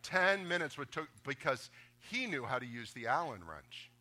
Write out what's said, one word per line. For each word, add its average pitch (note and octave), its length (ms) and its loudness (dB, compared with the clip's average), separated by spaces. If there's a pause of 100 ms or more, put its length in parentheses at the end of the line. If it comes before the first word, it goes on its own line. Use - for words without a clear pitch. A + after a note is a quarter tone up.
Ten F#3 460 4
minutes E3+ 320 2
would C#3 120 -6
took, D#3 160 -2 (160)
because C#3 460 0 (400)
he B3 160 -2
knew C#3+ 200 -2
how B2+ 120 0
to B2 80 -2
use A#2 280 -8
the A#2 120 -8
Allen B2 420 0
wrench - 540 -14